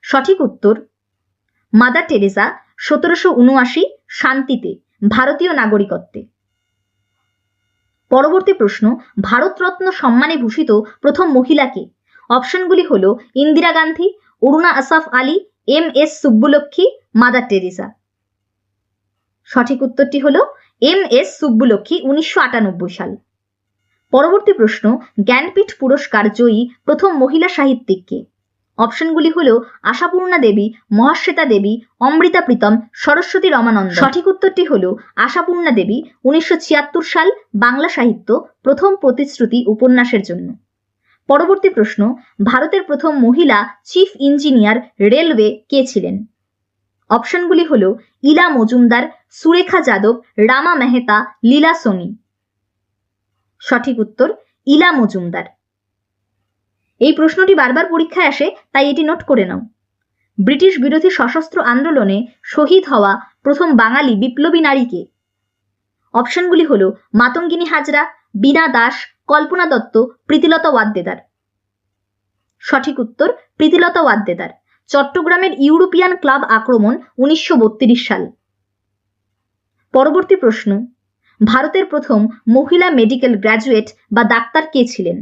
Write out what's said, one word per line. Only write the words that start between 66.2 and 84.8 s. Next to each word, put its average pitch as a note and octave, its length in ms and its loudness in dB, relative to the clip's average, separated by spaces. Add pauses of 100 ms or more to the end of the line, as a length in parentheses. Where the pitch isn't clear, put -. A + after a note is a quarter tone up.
হলো G3+ 220 2 (260)
মাতঙ্গিনী E4 520 0
হাজরা, D4+ 360 0 (400)
বীণা C#4+ 260 2
দাস, B3+ 280 0 (320)
কল্পনা D#4+ 380 0
দত্ত, B3 300 -4 (300)
প্রীতিলতা D#4+ 440 2
ওয়াদ্দেদার। G3+ 500 -2 (1400)
সঠিক C#4 360 -4
উত্তর C4 300 -2 (280)
প্রীতিলতা F4 440 2
ওয়াদ্দেদার। G3 500 -2 (380)
চট্টগ্রামের E4+ 720 0
ইউরোপিয়ান F4 580 2
ক্লাব C4+ 320 0
আক্রমণ A3 440 2 (240)
উনিশশো D#4 380 0
বত্রিশ A#3+ 520 2
সাল। F#3 160 -4 (1700)
পরবর্তী D4+ 420 2
প্রশ্ন, A3 340 -2 (720)
ভারতের C#4 440 0
প্রথম C#4 340 -2 (280)
মহিলা D4+ 420 2
মেডিকেল B3+ 480 2
গ্র্যাজুয়েট A3 500 0 (240)
বা A3+ 120 2
ডাক্তার A#3 400 -2 (100)
কে C4 140 2